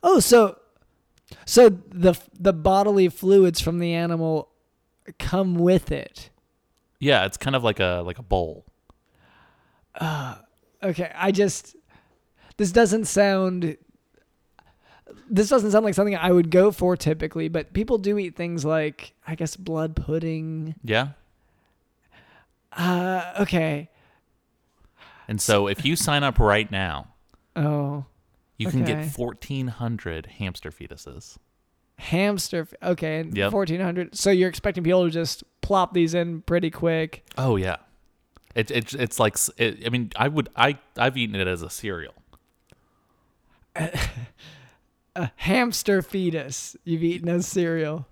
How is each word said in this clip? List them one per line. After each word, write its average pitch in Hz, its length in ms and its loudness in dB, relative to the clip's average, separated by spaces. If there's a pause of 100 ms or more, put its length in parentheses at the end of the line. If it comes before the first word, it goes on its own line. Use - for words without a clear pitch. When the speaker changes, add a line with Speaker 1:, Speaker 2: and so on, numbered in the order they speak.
Speaker 1:
Oh, 349 160 6
so, 226 400 6 (840)
so 240 240 10
the, 185 500 2 (180)
the 185 160 2
bodily 190 540 4
fluids 185 540 4
from 170 180 -2
the 170 140 -2
animal 165 560 -2 (680)
come 185 360 0
with 180 360 4
it. - 380 -10 (720)
Speaker 2:
Yeah, 131 260 2
it's 98 120 -6
kind 139 180 -4
of 123 80 -2
like 110 160 0
a, 90 260 0
like 90 140 -10
a 123 40 -18
bowl. 87 420 -4 (1300)
Speaker 1:
Uh, 143 400 -6 (480)
okay, 175 320 -4
I 190 160 0
just, 202 440 0 (840)
this 196 140 0
doesn't 220 340 4
sound, 185 720 0 (1500)
this 202 200 2
doesn't 214 220 4
sound 220 140 4
like 202 80 0
something 202 220 0
I 175 160 2
would 175 200 4
go 190 200 6
for 180 260 0
typically, 160 520 -4
but 165 240 -6
people 220 260 0
do 202 180 -2
eat 180 180 -6
things 170 300 -6
like, 156 480 -4 (140)
I 160 80 -8
guess, 160 200 -8
blood 160 400 -6
pudding. 160 880 -6
Speaker 2:
Yeah. 120 260 0 (1600)
Speaker 1:
Uh, 180 680 -2
okay. 160 480 -2 (1400)
Speaker 2:
And 104 140 -6
so 101 260 2
if 98 180 -4
you 156 100 2
sign 143 280 0
up 135 160 0
right 107 300 4
now, 92 380 -6 (480)
Speaker 1:
Oh. 147 500 -2 (520)
Speaker 2:
you 110 120 -4
can 127 160 0
get - 140 -2
Speaker 1:
Okay. 156 100 -8
Speaker 2:
fourteen 131 580 -8
hundred 110 600 -8
hamster 92 440 -10
fetuses. - 680 -20 (600)
Speaker 1:
Hamster 185 640 -4
f-, 156 120 -14 (180)
okay, 160 300 -4
and 160 140 -10
Speaker 2:
Yep. 196 160 0
Speaker 1:
fourteen 180 300 -2
hundred. 180 340 -6
So - 140 0
you're 185 200 4
expecting 180 340 -6
people 180 220 4
to 170 40 2
just 160 340 -6 (180)
plop 190 340 0
these 165 180 2
in 170 280 -4
pretty 170 280 0
quick. 160 560 -4 (140)
Speaker 2:
Oh, 131 160 2
yeah. 92 220 -2 (760)
It, 113 160 -2
it, 120 240 -4
it's 123 260 -4
like, 107 140 2
s-, - 240 -2
it, 110 260 -2
I 117 60 -4
mean, 120 260 -4
I 117 120 0
would, 147 280 -2
I, 139 220 2 (180)
I've 131 220 0
eaten 110 180 -4
it 95 120 0
as 87 160 -4
a 82 80 -12
cereal. 87 420 -10 (1600)
Speaker 1:
<laughs> 160 60 -6 (1400)
A 160 200 -6
hamster 202 640 0
fetus 160 840 -6
you've 165 200 -2
eaten 170 260 -2
as 175 180 -2
cereal. 165 640 -4